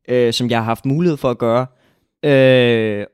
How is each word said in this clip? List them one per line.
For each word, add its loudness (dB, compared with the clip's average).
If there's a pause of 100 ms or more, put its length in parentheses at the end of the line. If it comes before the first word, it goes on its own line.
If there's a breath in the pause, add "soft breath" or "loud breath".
øh, 0
som -4
jeg -2
har -2
haft -4
mulighed 0
for -4
at -6
gøre. -2 (600)
Øh, 2